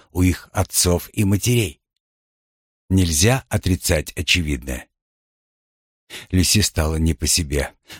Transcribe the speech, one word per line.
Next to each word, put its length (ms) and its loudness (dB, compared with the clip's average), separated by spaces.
у 100 0
их 320 2
отцов 580 0
и 140 0
матерей. 560 0
Нельзя 600 2
отрицать 640 -2
очевидное. 760 -4
Люси 320 2
стало 360 0
не 160 2
по 140 -6
себе, 440 -2